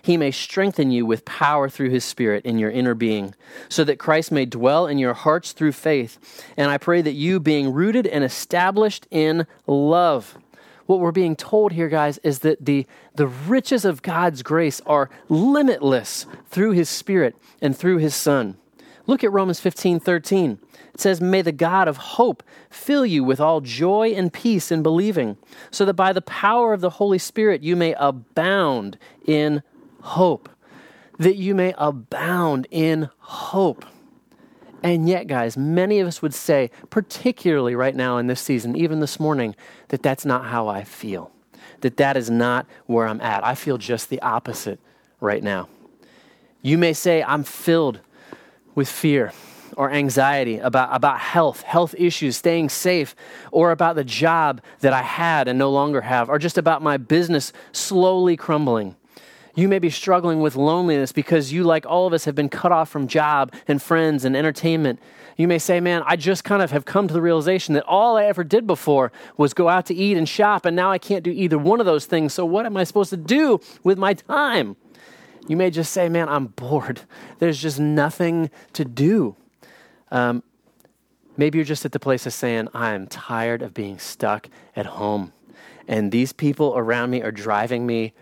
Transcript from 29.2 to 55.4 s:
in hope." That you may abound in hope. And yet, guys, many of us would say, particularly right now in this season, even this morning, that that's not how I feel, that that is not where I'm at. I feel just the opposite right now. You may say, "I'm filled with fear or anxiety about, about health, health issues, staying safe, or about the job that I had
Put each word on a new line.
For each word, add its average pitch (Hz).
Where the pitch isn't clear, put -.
in 151
hope." 170
That 185
you 196
may 185
abound 147
in 160
hope. -
And 170
yet, 180
guys, 117
many 180
of 190
us 170
would 147
say, 139
particularly 160
right 131
now 127
in 120
this 127
season, 120
even 156
this 147
morning, 139
that -
that's 165
not 127
how 117
I 101
feel, 98
that 127
that 139
is 117
not 120
where 113
I'm 110
at. 107
I 123
feel 135
just 113
the 131
opposite 110
right 104
now. 98
You 147
may 170
say, 160
"I'm 143
filled 151
with 139
fear 139
or 139
anxiety 135
about, 127
about 127
health, 160
health 170
issues, 160
staying 165
safe, 175
or 170
about 165
the 147
job 143
that 135
I 127
had 160